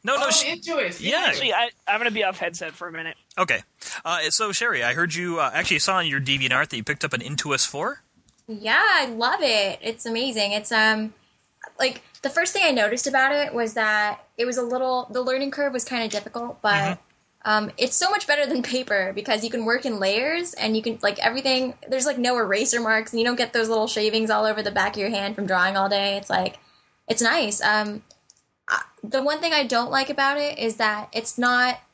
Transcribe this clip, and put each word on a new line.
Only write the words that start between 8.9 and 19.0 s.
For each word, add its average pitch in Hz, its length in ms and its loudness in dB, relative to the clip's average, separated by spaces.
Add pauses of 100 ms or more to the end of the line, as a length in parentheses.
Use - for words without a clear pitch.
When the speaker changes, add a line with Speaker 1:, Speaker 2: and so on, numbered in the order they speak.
Speaker 4:
love 240 360 -2
it. 214 400 2
It's 226 240 -8
amazing. 226 460 -2
It's, 214 200 -4
um, 220 400 2 (680)
like, 262 220 -2 (220)
the 269 80 -2
first 349 240 0
thing 392 100 0
I 311 60 6
noticed 240 360 0
about 269 260 4
it 294 200 0
was 226 220 -2
that 214 500 0 (140)
it 240 80 0
was 247 100 -2
a 254 60 0
little, 254 480 0
the 247 100 -2
learning 262 300 0
curve 285 240 -2
was 240 100 -2
kinda 233 240 -2
difficult, 233 540 -8
but, 208 100 4
Speaker 1:
Mm-hmm. 196 280 0 (440)
Speaker 4:
um, 214 340 2
it's 254 180 0
so 370 140 2
much 415 160 -2
better 294 200 2
than 247 160 -2
paper 208 520 -2